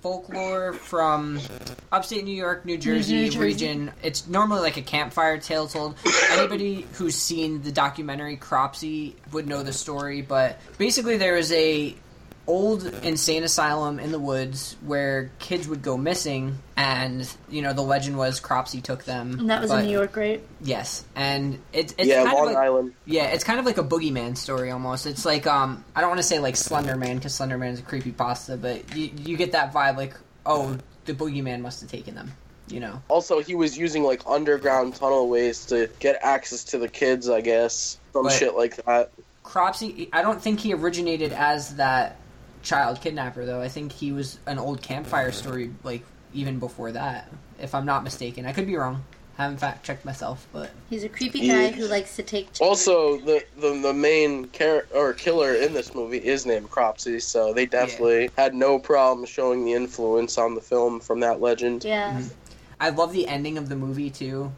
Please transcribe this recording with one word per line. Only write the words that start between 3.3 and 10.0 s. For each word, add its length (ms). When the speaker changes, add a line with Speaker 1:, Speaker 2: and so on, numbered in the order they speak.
Speaker 1:
region. 540
It's 240
normally, 340
like, 160
a 60
campfire 560
tale 300
told. 260
<coughs> 160
Anybody 640
who's 220
seen 460
the 100
documentary 640
Cropsey 800
would 140
know 160
the 100
story, 500